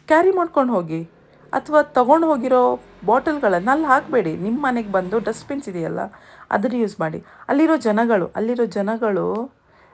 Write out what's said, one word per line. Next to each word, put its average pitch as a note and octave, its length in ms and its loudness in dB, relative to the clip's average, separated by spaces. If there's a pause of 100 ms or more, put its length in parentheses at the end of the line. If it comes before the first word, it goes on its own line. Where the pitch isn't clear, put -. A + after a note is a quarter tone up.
ಕ್ಯಾರಿ E4+ 240 4
ಮಾಡ್ಕೊಂಡು E4+ 420 0
ಹೋಗಿ, E3 300 -2 (500)
ಅಥವಾ D4+ 300 2
ತೊಗೊಂಡು D4 440 2
ಹೋಗಿರೋ B3+ 540 2 (260)
ಬಾಟಲ್ಗಳನ್ನು G#3 640 0
ಅಲ್ಲಿ D#4 160 0
ಹಾಕಬೇಡಿ. C4 500 0
ನಿಮ್ಮ A3+ 300 -4
ಮನೆಗೆ A#3 260 -4
ಬಂದು F#3 260 0
ಡಸ್ಟ್‌ಬಿನ್ಸ್ A3+ 500 -6
ಇದೆಯಲ್ಲ, E3+ 300 -6 (520)
ಅದನ್ನು G#3+ 260 0
ಯೂಸ್ A3 240 -2
ಮಾಡಿ. D#3+ 240 -6 (240)
ಅಲ್ಲಿರೋ D#4 280 2
ಜನಗಳು, A3 600 0
ಅಲ್ಲಿರೋ A#3 280 -2
ಜನಗಳು, G#3+ 920 -2 (400)